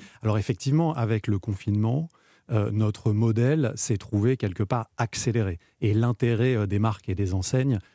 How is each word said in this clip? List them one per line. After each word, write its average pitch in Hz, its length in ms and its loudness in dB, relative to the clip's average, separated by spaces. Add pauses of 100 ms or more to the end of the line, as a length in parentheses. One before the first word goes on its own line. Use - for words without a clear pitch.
(220)
Alors 107 160 2
effectivement, 151 560 0
avec 110 320 -2
le 101 120 0
confinement, 110 720 -2 (440)
euh, 107 180 0
notre 107 400 0
modèle 117 640 2
s'est - 220 -2
trouvé 110 400 0
quelque 98 260 -4
part 113 260 -2 (100)
accéléré. 110 600 -2 (220)
Et 104 120 2
l'intérêt, 117 640 2
euh, 104 140 0
des 101 100 0
marques 107 300 -2
et 92 80 -4
des 95 180 -2
enseignes, 127 460 0 (140)